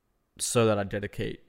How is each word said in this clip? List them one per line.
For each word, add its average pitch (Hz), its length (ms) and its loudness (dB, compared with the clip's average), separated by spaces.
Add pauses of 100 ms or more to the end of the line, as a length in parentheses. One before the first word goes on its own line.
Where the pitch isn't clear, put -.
(400)
so 113 280 2
that 107 100 4
I 101 60 0
dedicate 101 640 -6